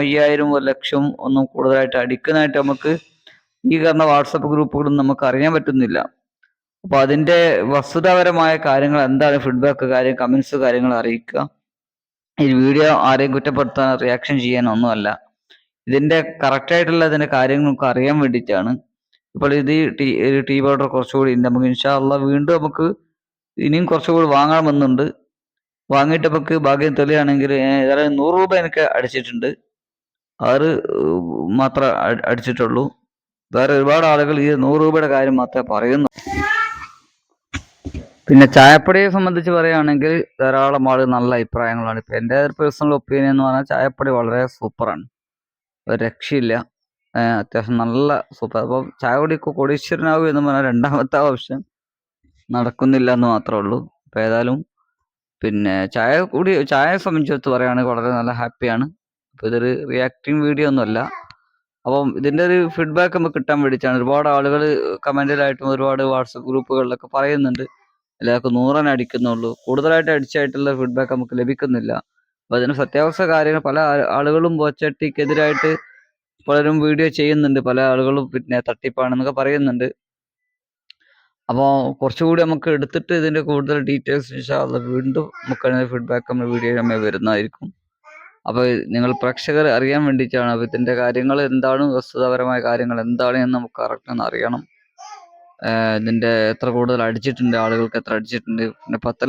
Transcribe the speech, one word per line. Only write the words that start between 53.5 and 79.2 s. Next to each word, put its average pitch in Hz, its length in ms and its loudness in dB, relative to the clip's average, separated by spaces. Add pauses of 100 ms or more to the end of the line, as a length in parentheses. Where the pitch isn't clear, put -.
ഉള്ളൂ. 104 160 -2 (280)
അപ്പൊ - 200 -6
ഏതായാലും 120 320 -2 (840)
പിന്നെ 104 320 -2 (200)
ചായ 120 200 0 (180)
കൂടി, 175 180 0 (200)
ചായയെ 156 340 2
സംബന്ധിച്ചിടത്ത് 151 480 -2
പറയുകയാണെങ്കിൽ 127 400 0
വളരെ 117 260 -2
നല്ല 117 220 -2
ഹാപ്പിയാണ്. 117 440 -4 (480)
അപ്പൊ - 160 -14
ഇതൊരു 120 220 -2 (200)
റിയാക്ടിങ് 127 560 -2
വീഡിയോ 147 260 0
ഒന്നുമല്ല. 113 260 0 (880)
അപ്പം 135 220 0 (100)
ഇതിൻ്റെ 143 300 0
ഒരു 180 100 2 (160)
ഫീഡ്ബാക്ക് 170 440 0
നമുക്ക് 165 200 -2
കിട്ടാൻ 147 240 -2
വേണ്ടിയിട്ടാണ്. 131 380 0
ഒരുപാട് 143 360 0
ആളുകൾ 139 240 2 (460)
കമന്റിലായിട്ടും 139 720 -2
ഒരുപാട് 135 260 0 (100)
WhatsApp 127 360 -4
ഗ്രൂപ്പുകളിലൊക്കെ 131 680 -2
പറയുന്നുണ്ട്, 139 480 0 (560)
എല്ലാവർക്കും 120 360 0
നൂറ് 131 220 2
തന്നെ 151 180 2
അടിക്കുന്നുള്ളൂ, 120 540 -4 (140)
കൂടുതലായിട്ട് 160 520 0
അടിച്ചായിട്ടുള്ള 139 640 -2
ഫീഡ്ബാക്ക് 127 340 -2
നമുക്ക് 123 260 -6
ലഭിക്കുന്നില്ല. 123 520 -2 (500)
അപ്പൊ - 160 -4
അതിന് 127 240 -2
സത്യാവസ്ഥ 156 400 -2 (100)
കാര്യങ്ങൾ 156 360 0
പല 139 100 -2 (140)
ആ-, 143 140 0 (120)
ആളുകളും 160 420 0
ബോച്ചട്ടിക്കെതിരായിട്ട് 151 1080 -2 (760)
പലരും 147 380 2
വീഡിയോ 156 240 2 (100)
ചെയ്യുന്നുണ്ട്, 147 420 2 (100)
പല 127 100 0 (120)
ആളുകളും 135 320 0 (100)
പിന്നെ 123 340 -4
തട്ടിപ്പാണെന്നൊക്കെ 127 720 -4